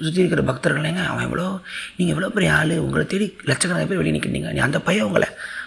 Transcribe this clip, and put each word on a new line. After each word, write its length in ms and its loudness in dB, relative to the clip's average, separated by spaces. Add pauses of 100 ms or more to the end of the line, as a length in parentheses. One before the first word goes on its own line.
சுத்தி 180 0
இருக்கிற 220 4
பக்தர்கள், 500 0
"ஏங்க, 140 -2
அவன் 180 -2
எவ்வளோ, 200 -2 (540)
நீங்க 160 2
எவ்வளோ 160 0
பெரிய 240 2
ஆளு, 300 2
உங்களை 220 0
தேடி 380 -2
லட்சக்கணக்கான 420 0
பேர் 120 0
வெளியே 220 0
நிக்கிறீங்க. 340 -2
நீ 60 0
அந்த 220 0
பையன் 240 2
உங்களை 220 2 (400)